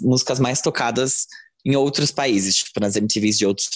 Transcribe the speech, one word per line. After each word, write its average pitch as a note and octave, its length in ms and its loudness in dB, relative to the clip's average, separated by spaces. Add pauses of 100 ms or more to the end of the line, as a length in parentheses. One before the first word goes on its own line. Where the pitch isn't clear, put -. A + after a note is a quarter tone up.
músicas B2+ 380 0
mais B2+ 220 0
tocadas C3 640 0 (380)
em C#3 120 2
outros C#3+ 340 0
países, G2+ 460 0
tipo, - 240 -4
nas G2+ 160 0
M G#2+ 100 2
T A2 140 0
Vs G#2+ 180 2
de G2+ 80 2
outros G2 300 -2